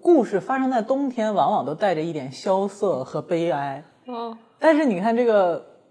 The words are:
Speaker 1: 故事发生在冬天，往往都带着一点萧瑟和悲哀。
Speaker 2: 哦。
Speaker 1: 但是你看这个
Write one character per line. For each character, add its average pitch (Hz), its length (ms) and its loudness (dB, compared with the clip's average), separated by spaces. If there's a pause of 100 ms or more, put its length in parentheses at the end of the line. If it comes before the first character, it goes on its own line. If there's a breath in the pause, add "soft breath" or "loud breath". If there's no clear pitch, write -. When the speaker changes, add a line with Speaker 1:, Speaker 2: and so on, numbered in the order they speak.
Speaker 1:
故 320 240 6
事 196 160 -2
发 262 180 -4
生 262 120 0
在 240 120 0
冬 269 260 -2
天， 220 240 -2
往 175 200 2
往 190 120 -2
都 143 100 -4
带 190 200 0
着 156 60 -2
一 165 120 -4
点 139 200 -8
萧 196 340 -2
瑟 180 380 -2
和 151 180 -8
悲 170 280 -2
哀。 143 340 -6 (220)
Speaker 2:
哦。 233 300 -10 (220)
Speaker 1:
但 311 160 4
是 302 120 2
你 202 120 2
看 226 160 0
这 240 80 2
个 196 440 2 (240)